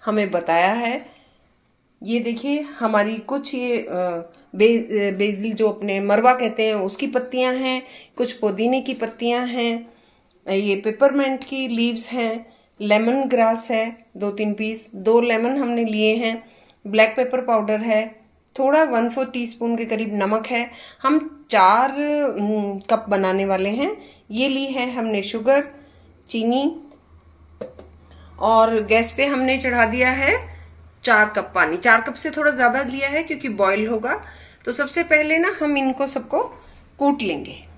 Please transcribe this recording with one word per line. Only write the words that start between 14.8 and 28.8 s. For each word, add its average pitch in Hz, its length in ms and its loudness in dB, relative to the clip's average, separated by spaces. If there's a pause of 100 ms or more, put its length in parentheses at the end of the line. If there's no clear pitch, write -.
दो 220 260 4
lemon 240 380 0
हमने 240 260 0
लिए 214 320 2
हैं, 226 280 -4 (420)
black 220 300 4
pepper 254 240 0
powder 214 400 0
है, 220 400 -2 (380)
थोड़ा 277 260 4
one 240 240 0
four 254 180 -2
teaspoon 233 500 -4
के 226 80 -4
करीब 220 280 -4
नमक 214 340 0
है। 240 240 -4 (320)
हम 294 480 0
चार, 220 400 6 (480)
उम, 208 400 -2
कप 220 300 0
बनाने 196 360 0
वाले 196 260 0
हैं। 294 260 -4 (340)
ये 247 180 0
ली 269 180 -2
है 254 260 -4
हमने 220 300 -2
sugar, 240 420 2 (680)
चीनी 247 500 0 (1600)
और 220 440 4